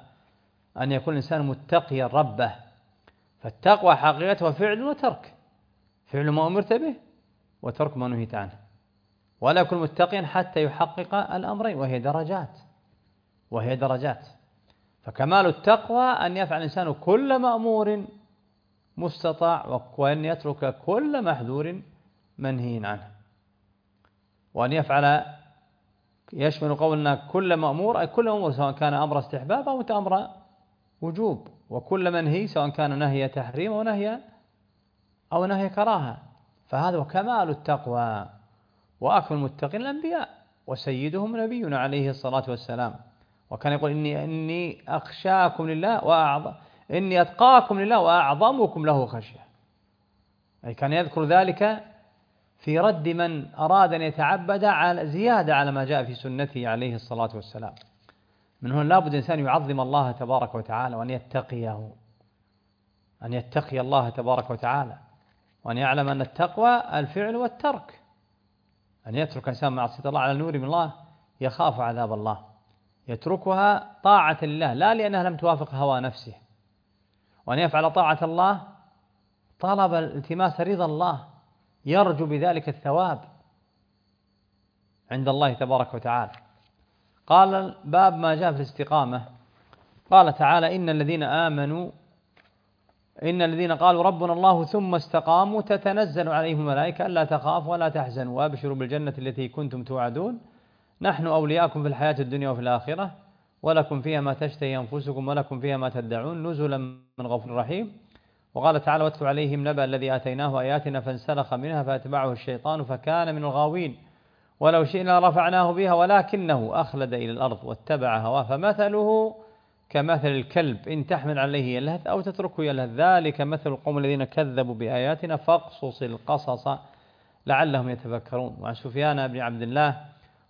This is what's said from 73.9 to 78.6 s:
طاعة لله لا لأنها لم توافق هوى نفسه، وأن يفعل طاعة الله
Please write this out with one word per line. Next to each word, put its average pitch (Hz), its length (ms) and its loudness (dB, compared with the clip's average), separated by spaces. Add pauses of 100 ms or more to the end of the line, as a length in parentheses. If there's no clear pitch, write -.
طاعة 170 400 6
لله 151 300 -2
لا 190 220 4
لأنها 202 280 0
لم 175 140 -2
توافق 151 380 0
هوى 135 260 0
نفسه، 123 340 -8 (1120)
وأن 127 120 0
يفعل 156 320 2
طاعة 160 320 2
الله 175 400 0 (960)